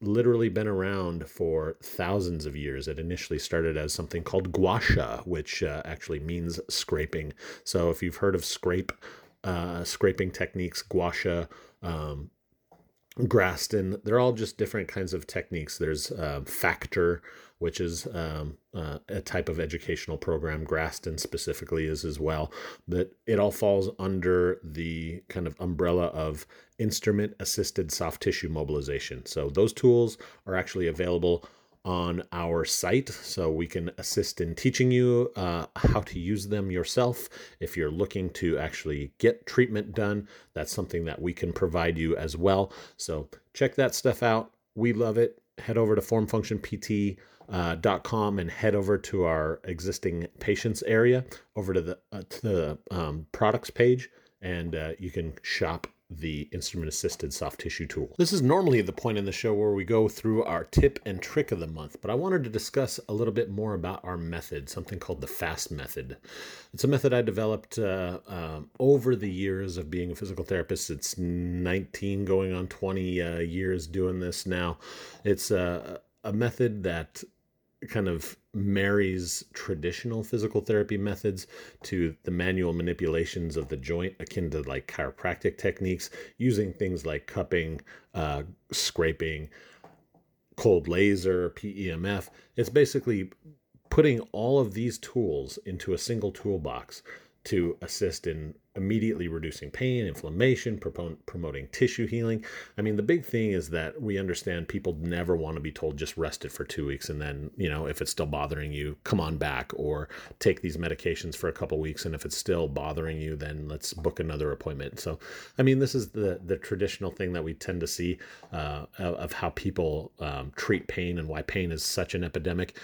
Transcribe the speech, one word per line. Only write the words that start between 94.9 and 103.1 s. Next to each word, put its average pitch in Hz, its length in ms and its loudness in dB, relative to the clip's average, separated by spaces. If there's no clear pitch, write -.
tools 73 680 -2
into 92 280 -4
a 85 40 2
single 107 360 -2
toolbox 76 680 -4
to 87 360 2
assist - 460 -2
in 78 280 -4
immediately 104 480 2
reducing 80 420 -6
pain, 123 380 0
inflammation, 104 720 2
propo-, 82 460 -6
promoting 73 460 -6
tissue 120 360 2
healing. 113 360 -2
I 107 40 -2
mean, 107 140 2
the 104 180 2